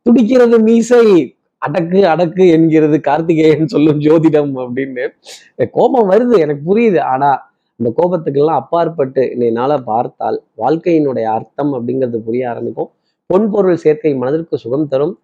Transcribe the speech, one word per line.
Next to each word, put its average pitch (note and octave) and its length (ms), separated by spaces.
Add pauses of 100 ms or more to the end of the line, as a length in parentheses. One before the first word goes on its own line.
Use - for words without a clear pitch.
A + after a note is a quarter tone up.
"துடிக்கிறது A#3+ 580
மீசை, A3 760 (220)
அடக்கு F3 500
அடக்கு F3 400
என்கிறது D#3+ 520
கார்த்திகேயன் D#3 640
சொல்லும் D3 340
ஜோதிடம்" D3+ 560
அப்படின்னு. B2+ 520 (640)
கோபம் A3+ 380
வருது, A3+ 300
எனக்கு D3+ 360
புரியுது. G#3+ 240
ஆனா C3+ 540 (240)
அந்த A#2 160 (100)
கோபத்துக்கெல்லாம் D#3 420
அப்பாற்பட்டு D#3 840
என்னை A#2+ 200
நாள C3 260
பார்த்தால் A#2 640 (140)
வாழ்க்கையினுடைய D3 680
அர்த்தம் A2+ 500
அப்படிங்கிறது B2 440
புரிய A#2 320
ஆரம்பிக்கும். A#2 400 (440)
பொன்பொருள் G3 400
சேர்க்கை D#3 420
மனதிற்கு C#3+ 420
சுகம் C#3 300
தரும். C#3+ 360